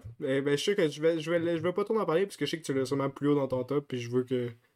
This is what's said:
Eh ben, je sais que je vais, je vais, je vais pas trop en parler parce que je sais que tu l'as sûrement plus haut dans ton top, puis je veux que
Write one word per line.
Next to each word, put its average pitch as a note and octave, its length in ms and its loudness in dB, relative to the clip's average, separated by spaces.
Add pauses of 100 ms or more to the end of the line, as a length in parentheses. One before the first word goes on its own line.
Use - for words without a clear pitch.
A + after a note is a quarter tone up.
(220)
Eh C#3 200 2
ben, C#3+ 140 2
je C#3+ 80 0
sais G3+ 120 2
que E3+ 120 4
je C#3+ 120 -10
vais, E3 200 2
je D3+ 100 -4
vais, E3+ 260 0
je D#3+ 60 -4
vais F3 100 2
pas G3+ 120 0
trop A3 140 0
en G3+ 80 0
parler E3 200 2
parce G3 100 -8
que - 100 -4
je - 40 -2
sais E3+ 100 -4
que - 60 -14
tu C#3 80 -2
l'as C3 120 0
sûrement C#3 240 0
plus C#3+ 180 -2
haut D3 60 6
dans C#3 140 2
ton B2+ 160 -2
top, C#3+ 240 -2
puis B2+ 100 -4
je A#2 120 -8
veux B2 140 2
que B2 280 -2 (220)